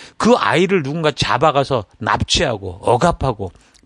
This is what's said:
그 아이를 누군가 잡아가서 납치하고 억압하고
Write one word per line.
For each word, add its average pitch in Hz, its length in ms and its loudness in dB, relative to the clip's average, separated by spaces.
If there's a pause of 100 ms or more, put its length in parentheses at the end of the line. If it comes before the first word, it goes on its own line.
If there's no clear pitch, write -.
(160)
그 233 220 4
아이를 165 460 0
누군가 151 280 -2
잡아가서 135 720 0 (140)
납치하고 101 840 -2
억압하고 120 720 0 (340)